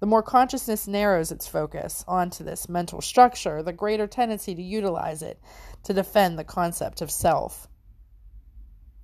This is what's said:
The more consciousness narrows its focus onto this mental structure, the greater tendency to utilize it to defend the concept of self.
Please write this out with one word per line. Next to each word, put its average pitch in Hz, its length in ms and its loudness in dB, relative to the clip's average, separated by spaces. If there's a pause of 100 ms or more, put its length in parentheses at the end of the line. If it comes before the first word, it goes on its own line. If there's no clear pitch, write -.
The 202 60 -2
more 220 160 6
consciousness 247 640 2
narrows 196 420 2
its - 160 -10
focus 165 640 -6
onto 180 340 -2
this 160 260 -10
mental 175 320 -4
structure, 226 640 4
the 170 100 -6
greater 208 340 -2
tendency 214 480 -4
to 170 80 -10
utilize 180 600 -4
it - 180 -12 (440)
to 196 100 -2
defend 185 440 2
the 156 60 -6
concept 170 580 -4
of 151 80 -6
self. - 580 0 (1400)